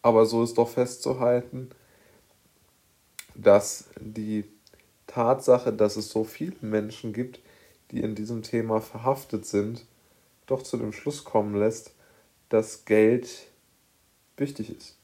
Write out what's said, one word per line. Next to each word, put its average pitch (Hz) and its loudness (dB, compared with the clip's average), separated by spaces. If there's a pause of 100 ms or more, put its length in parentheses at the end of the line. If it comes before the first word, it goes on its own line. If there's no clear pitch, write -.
Aber 113 8
so 117 2
ist 117 0
doch 117 4
festzuhalten, 123 -2 (1600)
dass 101 4 (100)
die 107 -6 (640)
Tatsache, 123 2
dass 107 2
es 104 -8
so 110 -2
viele 165 -8
Menschen 107 -4
gibt, 127 -8 (500)
die - -6
in 110 -4
diesem 110 -8
Thema 113 -2
verhaftet 123 -6
sind, 107 -4 (600)
doch 131 -2
zu - -6
dem 113 -6
Schluss - -8
kommen 104 0
lässt, 110 0 (560)
dass - -2
Geld 110 2 (880)
wichtig 139 -6
ist. - -20